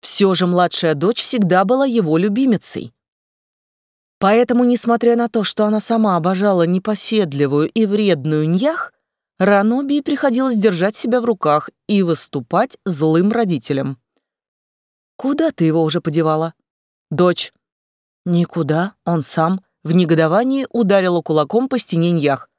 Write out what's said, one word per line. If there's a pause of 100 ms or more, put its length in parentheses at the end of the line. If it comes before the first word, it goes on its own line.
Всё
же
младшая
дочь
всегда
была
его
любимицей. (1300)
Поэтому,
несмотря
на
то,
что
она
сама
обожала
непоседливую
и
вредную
Ньях, (480)
Ранобии
приходилось
держать
себя
в
руках (180)
и
выступать
злым
родителем. (1160)
«Куда
ты
его
уже
подевала?» (560)
«Дочь». (720)
«Никуда, (100)
он
сам», (220)
в
негодовании
ударила
кулаком
по
стене
Ньях.